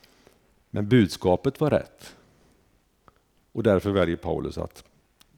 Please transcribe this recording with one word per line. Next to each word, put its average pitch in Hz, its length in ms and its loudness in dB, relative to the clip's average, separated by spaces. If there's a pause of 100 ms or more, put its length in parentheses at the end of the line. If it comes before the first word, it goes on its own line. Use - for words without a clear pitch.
(680)
Men 104 200 -6
budskapet 104 680 0
var 151 100 -2
rätt. - 460 -4 (1400)
Och 113 120 -4
därför 101 280 2
väljer 87 240 0
Paulus 76 420 -6
att - 260 -12 (540)